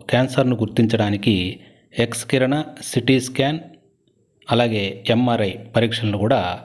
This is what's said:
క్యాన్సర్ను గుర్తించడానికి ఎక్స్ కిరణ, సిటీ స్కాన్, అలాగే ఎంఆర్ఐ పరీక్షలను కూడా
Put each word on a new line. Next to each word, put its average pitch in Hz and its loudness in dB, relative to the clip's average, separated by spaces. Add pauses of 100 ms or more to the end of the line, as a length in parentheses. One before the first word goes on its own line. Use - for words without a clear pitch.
క్యాన్సర్ను 127 2
గుర్తించడానికి 104 0 (400)
ఎక్స్ 117 -4
కిరణ, 135 0 (200)
సిటీ 131 0
స్కాన్, 135 -2 (920)
అలాగే 110 0
ఎంఆర్ఐ 117 2
పరీక్షలను 110 -2
కూడా 95 0